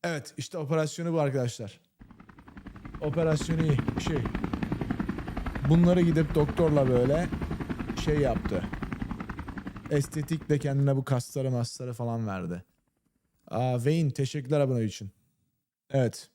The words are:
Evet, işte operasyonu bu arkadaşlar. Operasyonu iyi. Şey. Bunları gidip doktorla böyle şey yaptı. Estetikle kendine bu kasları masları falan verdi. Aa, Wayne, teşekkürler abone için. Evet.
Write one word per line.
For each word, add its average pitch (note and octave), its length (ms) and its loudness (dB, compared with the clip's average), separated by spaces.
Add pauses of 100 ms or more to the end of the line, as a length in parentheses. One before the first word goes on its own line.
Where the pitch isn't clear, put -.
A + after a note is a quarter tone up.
Evet, E3 340 -4
işte D3 200 -10
operasyonu D#3+ 560 0
bu E3 60 2
arkadaşlar. B2+ 600 -2 (1200)
Operasyonu D#3+ 600 2
iyi. C#3 460 2
Şey. D#3+ 100 0 (1500)
Bunları F3 320 6
gidip D#3+ 340 4
doktorla D3 540 4
böyle C3 400 4 (760)
şey D3+ 140 2
yaptı. G#2 440 0 (1300)
Estetikle D3 680 0
kendine C#3 360 2
bu C3+ 100 0
kasları C3 460 0
masları B2 420 -4
falan A2+ 340 -4
verdi. F2+ 360 -6 (840)
Aa, B2 280 -2
Wayne, C#3+ 380 2
teşekkürler C#3 460 -2
abone B2+ 240 2
için. G2+ 280 -6 (760)
Evet. B2+ 460 0